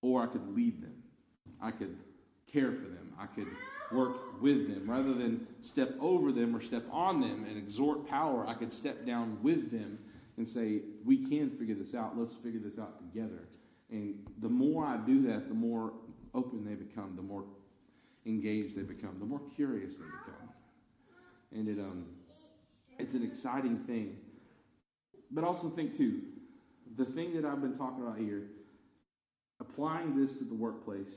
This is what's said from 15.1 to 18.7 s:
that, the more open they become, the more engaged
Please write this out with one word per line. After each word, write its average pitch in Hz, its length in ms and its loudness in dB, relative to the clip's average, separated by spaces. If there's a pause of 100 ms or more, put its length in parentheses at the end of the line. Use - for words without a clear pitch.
that, 110 260 2
the 107 60 -2
more 113 380 2 (400)
open 123 320 -2
they 104 100 -4
become, 95 420 -8
the 92 60 -6
more 98 220 -6 (800)
engaged 107 520 0